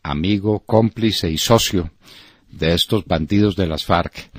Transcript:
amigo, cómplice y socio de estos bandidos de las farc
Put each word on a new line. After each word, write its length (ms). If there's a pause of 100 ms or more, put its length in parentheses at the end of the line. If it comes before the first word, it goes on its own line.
amigo, 560
cómplice 720
y 80
socio 500 (580)
de 280
estos 300
bandidos 500
de 100
las 200
farc 540